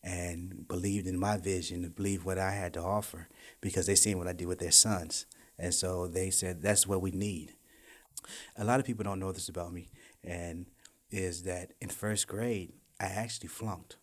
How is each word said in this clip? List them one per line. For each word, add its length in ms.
and 640
believed 400
in 100
my 200
vision 480
and 100
believed 300
what 140
I 120
had 240
to 80
offer 460
because 260
they 80
seen 240
what 80
I 60
did 160
with 100
their 140
sons. 540
And 120
so 360
they 220
said, 300
"That's 280
what 140
we 100
need." 420
A 80
lot 160
of 60
people 180
don't 160
know 100
this 180
about 240
me, 180
and 420
is 320
that 380
in 100
first 360
grade, 460
I 60
actually 440
flunked. 540